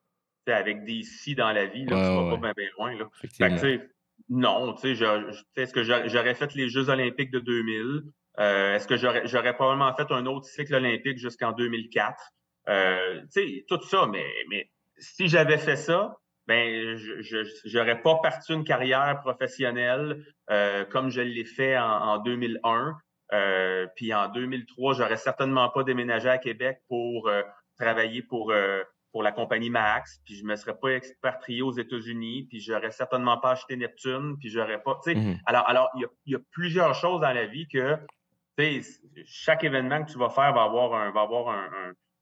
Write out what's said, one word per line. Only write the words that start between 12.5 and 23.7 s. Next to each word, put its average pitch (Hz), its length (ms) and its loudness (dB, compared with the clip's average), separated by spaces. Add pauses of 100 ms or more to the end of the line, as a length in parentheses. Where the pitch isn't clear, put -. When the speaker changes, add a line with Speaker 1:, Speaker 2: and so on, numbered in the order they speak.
Speaker 1:
Euh, 92 520 2 (120)
tu 196 80 2
sais, 160 260 -6
tout 175 140 -2
ça, 185 260 2
mais, 92 180 -4 (240)
mais 101 220 -8 (260)
si - 300 -4
j'avais 156 300 6
fait 143 180 0
ça, 180 400 0 (320)
ben, 113 480 2
je, 110 260 -10
je, 107 220 -4 (220)
j'aurais 117 360 2
pas 160 220 6
parti - 300 -2
une 156 100 -2
carrière 135 580 2
professionnelle, 127 1040 -2 (240)
euh, 101 360 2
comme 131 240 -2
je 123 120 -2
l'ai 117 240 -4
fait 135 320 0
en, 120 80 2
en 107 320 2
deux 120 200 -2
mille 117 260 -2
un. 123 340 2 (360)
Euh, 92 520 2 (100)